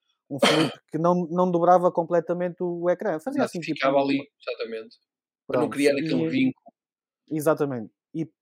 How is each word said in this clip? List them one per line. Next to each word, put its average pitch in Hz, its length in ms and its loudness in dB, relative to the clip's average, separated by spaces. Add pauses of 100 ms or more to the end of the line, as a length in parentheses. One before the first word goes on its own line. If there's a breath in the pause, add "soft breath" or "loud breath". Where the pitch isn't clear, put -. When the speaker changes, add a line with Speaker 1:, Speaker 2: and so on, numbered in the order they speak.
(300)
Speaker 1:
um 139 80 -8
flip 151 400 2 (140)
que 151 60 -4
não, 175 160 2 (160)
não 180 200 0
dobrava 175 400 4
completamente 175 720 -2
o 175 280 -4
ecrã. 175 280 -2
Fazia 269 220 -8
Speaker 2:
Exato, 240 40 0
Speaker 1:
assim, 185 160 -6
tipo, 151 180 -6
Speaker 2:
ficava 135 180 2
Speaker 1:
uma 139 80 4
Speaker 2:
ali, 139 140 0 (280)
exatamente. 113 500 -10 (500)
Para 131 120 -2
não 143 100 0
Speaker 1:
Pronto, - 60 -8
Speaker 2:
criar 143 200 4
aquele 143 300 -2
Speaker 1:
e 160 40 -2
Speaker 2:
vinco. 131 340 0 (680)
Speaker 1:
Exatamente. 143 600 -2 (240)
E 160 160 -6 (120)